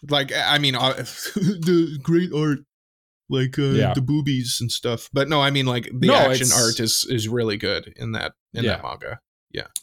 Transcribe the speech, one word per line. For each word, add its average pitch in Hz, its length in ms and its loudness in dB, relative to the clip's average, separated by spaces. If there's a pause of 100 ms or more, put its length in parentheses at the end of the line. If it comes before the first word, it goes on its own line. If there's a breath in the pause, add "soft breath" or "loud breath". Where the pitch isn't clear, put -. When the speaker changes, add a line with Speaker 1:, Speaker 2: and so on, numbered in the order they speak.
Speaker 1:
Like, 139 240 0
I 143 260 2
mean, 139 180 0
uh, 131 160 2
<laughs> - 420 -8
the 165 680 2
great 170 300 2
art, 147 280 0 (680)
like, 131 300 0
uh, 147 40 0
Speaker 2:
Yeah. 131 320 4
Speaker 1:
the - 80 0
boobies 135 580 0
and 120 100 -2
stuff. - 420 -6
But 139 160 2
no, 151 120 2
I 139 100 4
mean, 135 160 0
like, 123 260 -2
the 127 160 2
Speaker 2:
No, 269 60 8
Speaker 1:
action 135 280 4
Speaker 2:
it's 123 200 2
Speaker 1:
art 117 160 0
is, 110 300 0
is 110 200 -2
really 113 280 0
good 95 400 -4
in 117 160 -8
that, 110 220 -6 (200)
in 117 120 -4
that 98 120 0
Speaker 2:
Yeah. - 40 -12
Speaker 1:
manga. - 360 -10 (320)
Yeah. - 160 -10 (160)